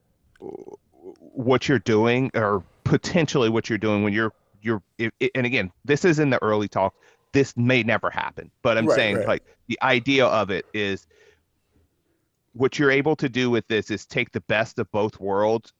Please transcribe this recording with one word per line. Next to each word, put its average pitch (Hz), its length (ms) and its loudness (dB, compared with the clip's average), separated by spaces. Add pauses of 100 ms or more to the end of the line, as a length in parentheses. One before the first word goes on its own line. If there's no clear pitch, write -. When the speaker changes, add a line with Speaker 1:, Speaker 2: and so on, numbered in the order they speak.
(380)
Speaker 1:
w-, - 380 -16 (420)
what 127 500 -2
you're 139 120 4
doing, 120 540 2
or 104 280 0 (220)
potentially 147 680 0
what 113 180 -2
you're 110 100 -2
doing 104 240 0
when 104 100 0
you're, 110 200 -2 (300)
you're, 110 200 -4 (160)
it, 113 220 -4
it, 131 140 0
and 131 120 0
again, 120 240 -2 (140)
this 147 200 0
is 165 140 2
in 147 120 2
the 123 120 0
early 107 260 0
talk. 95 260 -2 (380)
This 139 240 2
may 120 260 2
never 107 280 -2
happen, - 400 -10 (120)
but 113 160 2
I'm 110 80 0
Speaker 2:
Right, 110 80 4
Speaker 1:
saying, 110 220 0
Speaker 2:
right. 107 120 -4
Speaker 1:
like, 101 160 -2 (240)
the 117 140 -6
idea 131 440 2
of 101 240 0
it 90 140 -4 (100)
is 101 320 -4 (1500)
what 127 260 -2
you're 147 120 4
able 143 260 2
to 143 120 -4
do 127 200 -2
with 117 200 0
this 107 220 -2
is 104 140 -6
take - 280 -6
the 110 100 -6
best 113 360 -2
of 110 140 -6
both 107 260 -2
worlds, 104 600 -2